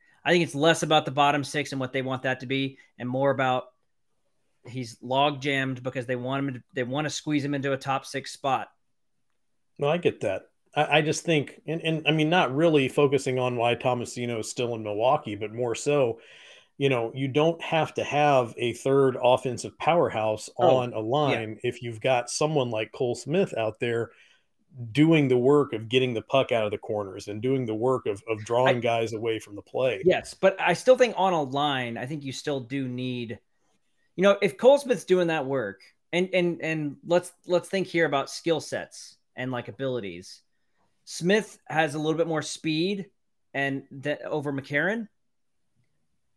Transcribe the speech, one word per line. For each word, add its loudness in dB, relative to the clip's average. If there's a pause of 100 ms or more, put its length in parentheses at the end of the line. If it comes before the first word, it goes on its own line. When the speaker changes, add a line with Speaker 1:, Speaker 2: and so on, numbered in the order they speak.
(260)
Speaker 1:
I 4
think 4
it's -4
less 4
about 2
the -6
bottom 2
six -4
and -6
what -6
they -2
want -6
that -2
to -12
be, -2 (220)
and -6
more 2
about 0 (1000)
he's -12
log 0
jammed -2
because -6
they -2
want -4
him -6
to, -14 (100)
they -2
wanna -4
squeeze -2
him -2
into -2
a -4
top -4
six -10
spot. -4 (1080)
Speaker 2:
No, 2
I 2
get 0
that. -2 (320)
I, 4
I 2
just -2
think, 0
and, -6
and -2
I 2
mean, 2
not 2
really 4
focusing 2
on -2
why 2
Tomasino -2
is -8
still -4
in -8
Milwaukee, 0
but -8
more -2
so, 0 (580)
you 2
know, 0
you -4
don't 2
have 0
to -2
have 2
a -2
third 2
offensive 2
powerhouse 0
Speaker 1:
Oh, 6
Speaker 2:
on -2
a -6
Speaker 1:
yeah. -4
Speaker 2:
line 0
if -4
you've -10
got 0
someone 0
like -4
Cole -2
Smith -2
out -2
there -2 (840)
doing 6
the 4
work 4
of -8
getting 2
the -4
puck 2
out 2
of -2
the -6
corners -6
and -8
doing 0
the -4
work 0
of, -4
of -4
drawing 2
Speaker 1:
I -4
Speaker 2:
guys -2
away -2
from -14
the -14
play. -2
Speaker 1:
Yes, 0
but 2
I 2
still 6
think 4
on 2
a 2
line, -2
I -6
think -8
you -8
still -4
do -6
need, -6 (800)
you 0
know, 6
if 0
Cole 6
Smith's -2
doing 4
that -2
work, -4 (300)
and, 2
and, 0
and -4
let's, 2 (140)
let's 0
think -2
here 2
about 0
skill -2
sets -10 (180)
and, -6
like, -6
abilities. -8 (640)
Smith -2
has 0
a -6
little 0
bit 2
more -2
speed -4 (460)
and -4
the, -6
over -4
McCarron. -2 (1300)